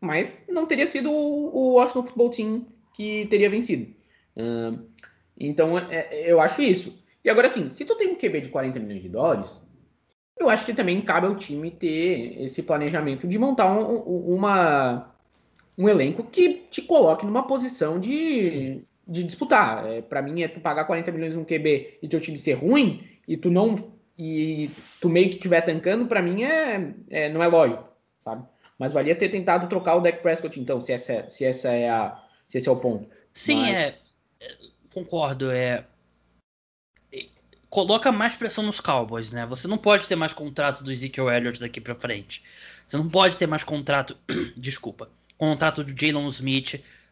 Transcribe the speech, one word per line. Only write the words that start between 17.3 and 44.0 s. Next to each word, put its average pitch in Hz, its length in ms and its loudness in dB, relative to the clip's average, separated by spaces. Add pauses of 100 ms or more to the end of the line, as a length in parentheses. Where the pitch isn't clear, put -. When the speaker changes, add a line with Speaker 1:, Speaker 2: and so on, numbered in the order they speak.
Speaker 1:
posição 240 540 -2
de, 262 500 0
Speaker 2:
Sim. 135 340 -6 (220)
Speaker 1:
de 175 160 -6
disputar. 160 640 0
É, 113 160 -6
pra 139 180 -4
mim, 151 220 -4
é 160 60 -2
tu 165 120 -14
pagar 156 240 -2
quarenta 170 280 -2
milhões 160 240 -6
num 160 80 -6
Q 160 160 -2
B 147 420 0
e 156 60 -10
teu 160 100 0
time 151 220 -8
ser 147 140 2
ruim, 233 540 2 (200)
e 160 80 -2
tu 175 160 0
não, 208 240 4 (420)
e 156 500 -4 (320)
tu 180 80 2
meio 180 220 6
que - 80 -8
tiver 170 220 4
tancando, 175 460 0
pra 226 140 0
mim 180 220 0
é, 262 500 -2 (160)
é, 151 200 -2
não 156 120 -2
é 170 60 4
lógico, 160 420 4 (300)
sabe? 113 260 -12 (320)
Mas 131 160 -4
valia 147 220 2
ter 180 140 0
tentado 180 400 0
trocar 180 260 0
o 175 60 4
Dak 170 220 2
Prescott, 165 360 -2
então, 127 220 -4
se 123 100 -8
essa, 120 400 -6
se - 140 -6
essa 127 240 -2
é 120 200 0
a, 110 320 -2 (280)
se 131 100 -4
esse 127 100 -4
é 135 40 6
o - 20 6
ponto. 120 340 -4 (240)
Speaker 2:
Sim, 294 280 0
Speaker 1:
Mas 214 160 2
Speaker 2:
é, 151 220 -2 (420)
é, - 160 -20 (360)
concordo, 139 600 -2
é, 123 320 -2 (1300)
é, - 140 -14 (440)
coloca 208 400 4
mais 226 240 0
pressão 214 300 -6
nos 208 160 -6
Cowboys, 113 500 -2
né? 117 160 -8
Você 127 220 -6
não 214 100 -2
pode 208 300 4
ter 185 80 0
mais 160 160 -2
contrato 143 500 -4
do 135 80 -10
Ezekiel 131 400 -2
Elliott 120 300 0
daqui 120 200 -10
pra 120 140 -8
frente. 110 480 -10 (420)
Você - 120 -6
não 156 120 -2
pode 185 300 4
ter 175 80 2
mais 156 160 -2
contrato, 143 540 -2 (220)